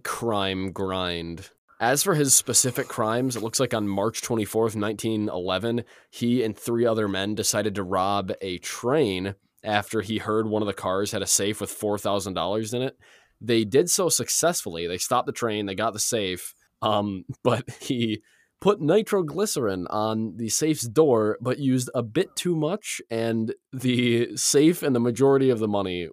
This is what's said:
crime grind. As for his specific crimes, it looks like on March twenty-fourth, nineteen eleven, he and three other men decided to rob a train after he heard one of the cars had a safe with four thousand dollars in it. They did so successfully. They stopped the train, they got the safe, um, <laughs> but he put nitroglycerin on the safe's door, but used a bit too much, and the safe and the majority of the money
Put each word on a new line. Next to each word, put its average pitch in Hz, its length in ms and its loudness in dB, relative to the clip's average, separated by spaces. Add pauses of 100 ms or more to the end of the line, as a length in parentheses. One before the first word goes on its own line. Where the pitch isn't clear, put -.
crime 95 680 -2
grind. 90 800 -4 (300)
As 127 240 2
for 190 120 2
his 139 200 4
specific 127 520 2
crimes, 120 480 -2
it 104 80 -6
looks 113 160 -4
like 123 140 0
on 107 140 -2
March 98 340 -2
twenty-fourth, 110 540 0
nineteen 107 540 -2
eleven, 95 540 -2 (280)
he 120 320 2
and 110 140 -2
three 120 280 0
other 110 220 2
men 98 280 -2
decided 104 400 0
to 101 80 -2
rob 95 480 0 (100)
a 92 180 -6
train 98 760 -2 (280)
after 104 380 0
he 104 180 -4
heard 110 280 0
one 107 140 0
of 107 60 0
the 98 60 -4
cars 98 380 -2
had 104 100 -4
a 92 60 -4
safe 101 320 0
with 101 120 -6
four 104 260 -2
thousand 98 360 -2
dollars 104 400 -2
in 120 80 -2
it. 131 160 -4 (440)
They 113 240 2
did 143 240 4
so 185 180 2
successfully. 110 800 -2
They 90 100 -4
stopped 123 280 0
the 135 80 -6
train, 107 320 -2
they 98 100 -4
got 107 160 0
the 104 80 -10
safe, 95 560 -2 (260)
um, 104 520 0
<laughs> - 100 -16
but 120 260 2 (120)
he 117 400 -2 (400)
put 190 180 4
nitroglycerin 151 1080 0
on 110 500 -2
the 113 100 -4
safe's 151 400 0
door, 113 540 4
but 127 180 -2
used 127 340 2
a 127 100 0
bit 117 340 -2
too 180 180 0
much, 160 460 -4 (100)
and 113 420 -2 (200)
the 120 640 2
safe 156 440 4
and 143 140 2
the 120 60 4
majority 131 480 4
of 117 100 2
the 110 80 0
money 95 460 -2